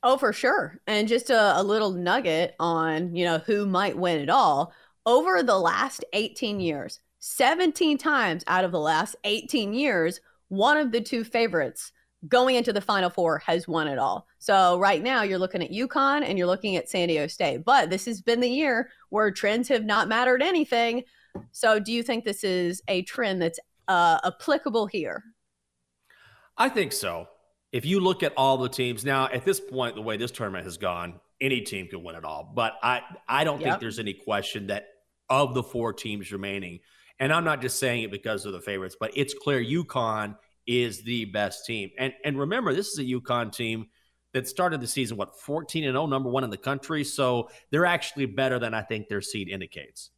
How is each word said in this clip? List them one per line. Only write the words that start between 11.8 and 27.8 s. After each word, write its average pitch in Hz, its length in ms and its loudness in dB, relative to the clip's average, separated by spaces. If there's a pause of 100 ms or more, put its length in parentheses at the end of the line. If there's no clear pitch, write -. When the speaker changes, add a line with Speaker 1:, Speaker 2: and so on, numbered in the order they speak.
Speaker 1:
going 254 280 6
into 233 180 2
the 202 80 0
Final 190 280 0
Four 165 300 0
has 175 280 0
won 160 200 0
it 135 120 -2
all. 123 280 0 (120)
So 185 400 6
right 185 240 4
now 247 200 2
you're 190 140 0
looking 185 260 -2
at - 80 -6
UConn 277 520 2
and 196 140 -2
you're 180 100 2
looking 185 300 0
at - 120 -4
San 175 200 0
Diego 151 180 0
State. 147 380 -2
But 233 240 6
this 185 160 -2
has 220 160 -6
been 233 180 2
the 247 100 2
year 254 400 0 (200)
where 208 200 2
trends 208 380 0
have 226 180 2
not 214 220 2
mattered 247 340 4
anything. 254 640 2 (480)
So 220 280 4
do 214 120 -4
you 233 100 0
think 226 240 -2
this - 180 -4
is 180 440 0
a 185 160 0
trend 190 380 -2
that's, 165 180 -2 (280)
uh, 175 380 6
applicable 220 640 0
here? 147 360 -6 (1300)
Speaker 2:
I 247 120 4
think 208 220 0
so. 87 360 -6 (440)
If 120 140 -4